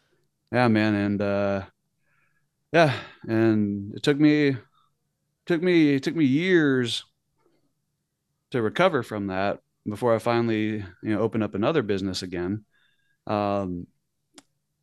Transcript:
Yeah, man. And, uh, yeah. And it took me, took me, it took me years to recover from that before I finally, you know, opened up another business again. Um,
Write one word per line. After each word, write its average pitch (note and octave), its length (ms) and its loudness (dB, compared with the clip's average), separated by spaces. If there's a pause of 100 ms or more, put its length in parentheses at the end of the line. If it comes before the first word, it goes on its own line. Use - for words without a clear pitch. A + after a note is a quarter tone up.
(520)
Yeah, B2 160 2
man. G#2+ 280 2
And, G2+ 260 0
uh, G2 420 -2 (1120)
yeah. D3+ 200 4 (340)
And G#2+ 680 0
it - 80 -12
took C#3+ 160 2
me, D3 380 4 (880)
took E3+ 160 -2
me, E3 340 4
it C3+ 80 -2
took D#3 120 -4
me D#3+ 100 2
years C#3+ 800 2 (1500)
to B2 100 -2
recover C#3+ 420 0
from G#2 240 -6
that F#2+ 320 -2 (280)
before A2+ 260 0
I A2 60 2
finally, A2+ 580 -2
you G#2 80 -10 (180)
know, G#2+ 160 -2
opened A2+ 240 -2
up G#2 120 -6
another B2+ 280 0
business G2 380 -4
again. F#2 440 -6 (640)
Um, G2+ 600 -4 (960)